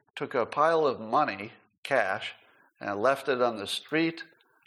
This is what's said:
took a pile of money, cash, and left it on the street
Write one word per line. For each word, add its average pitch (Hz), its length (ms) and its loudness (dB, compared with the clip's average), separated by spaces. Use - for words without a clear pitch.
took 135 200 -6
a 160 100 2
pile 160 420 2
of 113 120 0
money, 110 520 0
cash, 107 500 0
and 101 220 -4
left 135 280 2
it 127 120 2
on 117 160 2
the 101 100 -8
street 165 560 -2